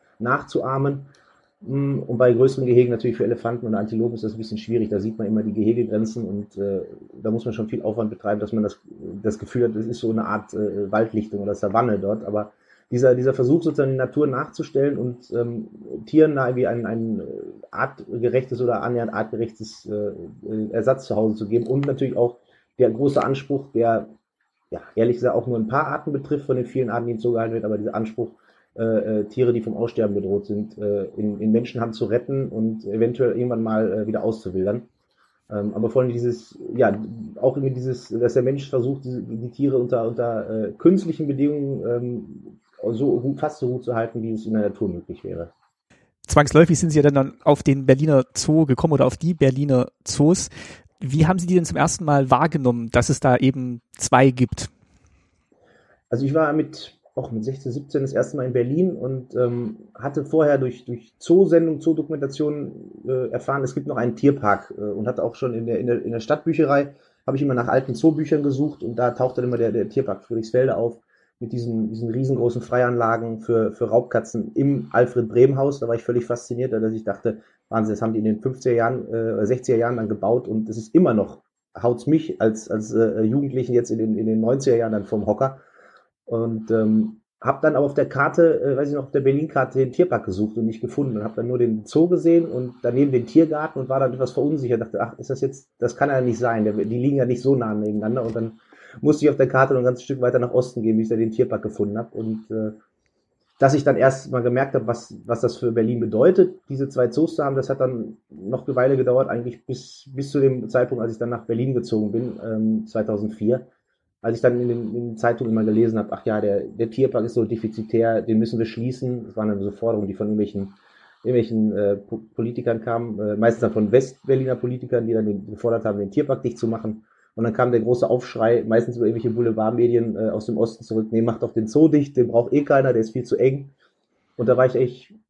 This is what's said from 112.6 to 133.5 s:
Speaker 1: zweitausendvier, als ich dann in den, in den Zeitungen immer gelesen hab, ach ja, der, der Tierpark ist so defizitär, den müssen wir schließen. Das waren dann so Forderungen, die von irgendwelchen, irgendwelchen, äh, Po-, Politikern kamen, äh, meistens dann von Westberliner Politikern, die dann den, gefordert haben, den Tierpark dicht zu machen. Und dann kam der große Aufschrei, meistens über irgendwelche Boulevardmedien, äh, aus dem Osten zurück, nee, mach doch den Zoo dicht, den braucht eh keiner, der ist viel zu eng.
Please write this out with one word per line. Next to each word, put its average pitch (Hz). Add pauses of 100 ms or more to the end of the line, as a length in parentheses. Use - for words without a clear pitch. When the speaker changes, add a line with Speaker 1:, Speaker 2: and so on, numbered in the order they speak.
Speaker 1:
zweitausendvier, 107 (560)
als 117
ich 117
dann 123
in 123
den, 117
in 120
den 110
Zeitungen 120
immer 110
gelesen 110
hab, 104
ach -
ja, 107
der, 101
der 113
Tierpark 120
ist 117
so 117
defizitär, 113
den 110
müssen 113
wir 113
schließen. 123
Das -
waren 107
dann 104
so 101
Forderungen, 104
die 95
von 104
irgendwelchen, 101 (500)
irgendwelchen, 110
äh, 101
Po-, 110 (140)
Politikern 117
kamen, 117
äh, 104
meistens 113
dann 110
von 107
Westberliner 131
Politikern, 123
die 113
dann 110
den, 101
gefordert 110
haben, 104
den 101
Tierpark 139
dicht 117
zu 117
machen. 113 (280)
Und 113
dann 113
kam 123
der 117
große 120
Aufschrei, 117
meistens 120
über 113
irgendwelche 117
Boulevardmedien, 117
äh, 107
aus 107
dem 110
Osten 113
zurück, 110
nee, 113
mach 113
doch -
den 110
Zoo 151
dicht, 143
den 120
braucht 120
eh 143
keiner, 135
der 113
ist 110
viel 123
zu -
eng. 139 (640)